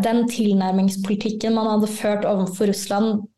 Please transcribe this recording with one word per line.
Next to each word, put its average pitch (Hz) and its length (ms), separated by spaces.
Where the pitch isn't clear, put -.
den 240 240
tilnærmingspolitikken 202 1300
man 220 100
hadde 214 240
ført 208 380
overfor 196 420
Russland 208 540